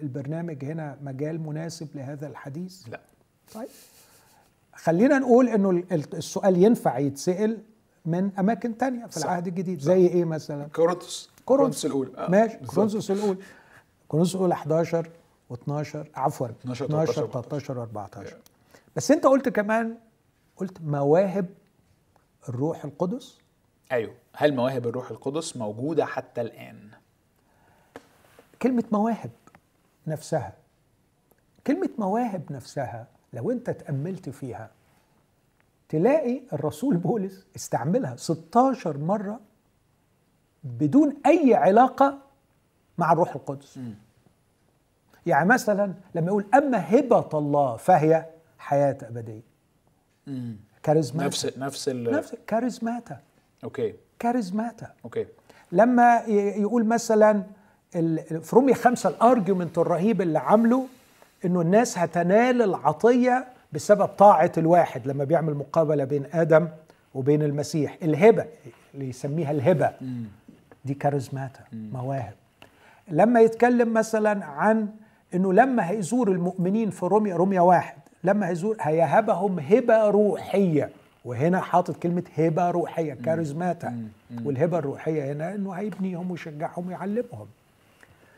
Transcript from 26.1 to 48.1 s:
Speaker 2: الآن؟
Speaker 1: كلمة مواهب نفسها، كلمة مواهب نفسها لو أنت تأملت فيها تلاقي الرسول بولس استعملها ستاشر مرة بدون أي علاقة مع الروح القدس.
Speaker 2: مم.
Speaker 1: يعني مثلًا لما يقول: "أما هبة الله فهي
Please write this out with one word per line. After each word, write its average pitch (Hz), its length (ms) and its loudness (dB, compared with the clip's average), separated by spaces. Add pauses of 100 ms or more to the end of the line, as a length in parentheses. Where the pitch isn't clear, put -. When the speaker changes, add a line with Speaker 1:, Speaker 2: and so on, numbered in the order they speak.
Speaker 2:
الآن؟ 120 360 -12 (1900)
Speaker 1:
كلمة 240 300 0
مواهب 214 380 -2 (760)
نفسها، 143 460 -6 (1120)
كلمة 330 220 -2 (100)
مواهب 202 440 -4 (100)
نفسها 120 540 -10 (260)
لو 120 180 -6
أنت 240 200 -6
تأملت 160 580 -8
فيها 113 420 -12 (1200)
تلاقي 247 520 0 (120)
الرسول 165 440 -4
بولس 190 500 -6 (100)
استعملها 147 600 -4
ستاشر 175 840 -2
مرة 202 420 -6 (1200)
بدون 147 500 2 (120)
أي 285 280 6
علاقة 240 640 4 (800)
مع 165 140 2
الروح 170 220 2
القدس. 139 440 -12
Speaker 2:
مم. 120 160 -12 (1300)
Speaker 1:
يعني 165 220 2
مثلًا 202 460 0 (200)
لما 165 120 -2
يقول: 202 280 -2
"أما 233 440 2
هبة 240 360 2
الله 143 420 0
فهي 160 500 4 (320)